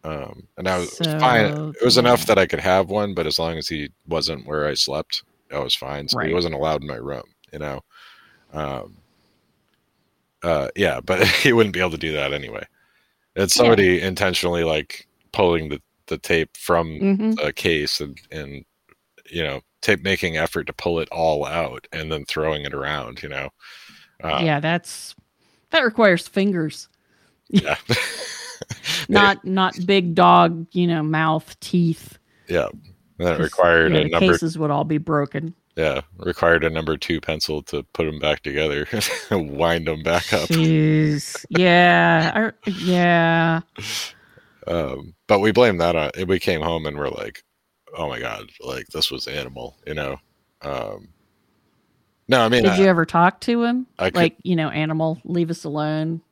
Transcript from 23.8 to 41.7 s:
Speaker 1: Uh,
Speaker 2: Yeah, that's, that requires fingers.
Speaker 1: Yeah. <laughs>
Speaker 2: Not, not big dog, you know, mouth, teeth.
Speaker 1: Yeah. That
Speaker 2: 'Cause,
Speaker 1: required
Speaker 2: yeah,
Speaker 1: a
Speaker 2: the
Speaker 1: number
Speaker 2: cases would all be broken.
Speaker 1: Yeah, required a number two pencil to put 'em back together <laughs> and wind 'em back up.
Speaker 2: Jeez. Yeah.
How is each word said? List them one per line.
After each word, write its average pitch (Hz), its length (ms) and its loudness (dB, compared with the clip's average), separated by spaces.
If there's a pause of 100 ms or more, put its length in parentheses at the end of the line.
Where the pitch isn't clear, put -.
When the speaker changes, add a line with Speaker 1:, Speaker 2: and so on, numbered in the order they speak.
Speaker 1:
Uh, 151 160 -2
Speaker 2:
Yeah, 151 200 0
that's, - 560 -6 (560)
that 320 140 2
requires 214 420 2
fingers. 180 600 -4 (720)
Speaker 1:
Yeah. - 180 -2 (120)
<laughs> 117 60 2 (1120)
Speaker 2:
Not, 202 360 4
not 190 280 0 (120)
big 180 300 2
dog, 175 580 6
you 180 140 2
know, 165 160 0
mouth, 160 580 -2
teeth. - 560 0 (320)
Speaker 1:
Yeah. 80 180 0 (520)
That 87 180 0
Speaker 2:
'Cause, - 20 -4
Speaker 1:
required 85 480 4
Speaker 2:
yeah, 80 80 4
Speaker 1:
a 76 80 4
Speaker 2:
the - 60 -2
Speaker 1:
number - 0 -
Speaker 2:
cases 160 480 2
would 156 140 -2
all 147 120 0
be 156 160 -2
broken. 156 540 -4 (240)
Speaker 1:
Yeah, 76 240 0 (160)
required 85 460 2
a 80 80 2
number 80 260 -2
two - 240 -4
pencil 78 420 -4
to 71 200 -6 (100)
put 82 140 -2
'em 78 120 -6
back 73 220 0
together 73 460 -2 (220)
<laughs> - 200 -10
and 78 280 -2
wind 82 300 2
'em 78 140 -4
back 85 320 0
up. 82 160 0
Speaker 2:
Jeez. 156 1000 2
Yeah. 175 1040 4 (140)